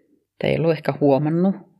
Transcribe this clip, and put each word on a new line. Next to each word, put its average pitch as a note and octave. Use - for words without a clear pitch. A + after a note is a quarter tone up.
Että -
ei -
ollut D#3+
ehkä D3+
huomannut. D3+